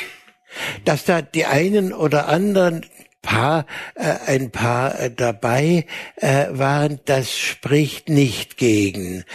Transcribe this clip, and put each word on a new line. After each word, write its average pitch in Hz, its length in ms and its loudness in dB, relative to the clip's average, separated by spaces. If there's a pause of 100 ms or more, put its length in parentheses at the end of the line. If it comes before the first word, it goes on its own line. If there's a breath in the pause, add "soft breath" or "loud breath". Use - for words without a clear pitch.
(840 loud breath)
Dass 156 220 0
da 170 160 2
die 156 240 -2
einen 185 480 2
oder 147 340 0
anderen 180 580 2 (360)
paar, 131 440 0 (300 loud breath)
äh, 160 180 0 (140)
ein 135 240 0
paar, 120 480 -2
äh, 131 100 -4
dabei, 127 800 0 (300 loud breath)
äh, 139 340 2
waren, 143 540 0
das 135 300 0
spricht - 720 0
nicht 143 480 2
gegen, 98 680 0 (120)